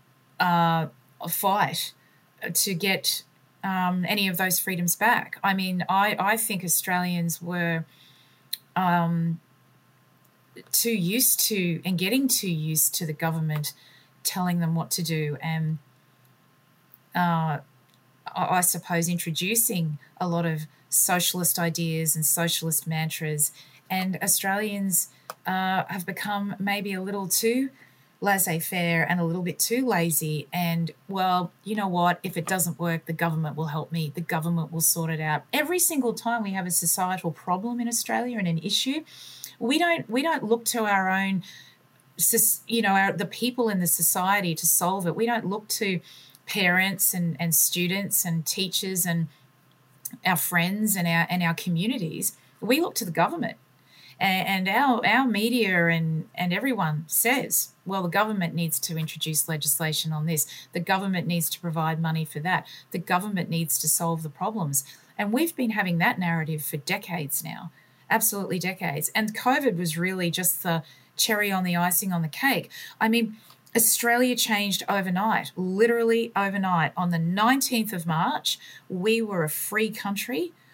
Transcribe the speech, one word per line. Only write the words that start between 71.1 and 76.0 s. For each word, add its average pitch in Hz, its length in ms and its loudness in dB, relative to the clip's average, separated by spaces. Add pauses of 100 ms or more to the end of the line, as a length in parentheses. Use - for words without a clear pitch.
cherry 208 340 2
on 190 140 0
the 175 140 2
icing 180 340 2
on 170 100 2
the 160 60 0
cake. 220 420 0 (300)
I - 80 4
mean, 226 300 2 (360)
Australia 240 640 4
changed 208 540 0
overnight, 190 640 0
literally 226 800 2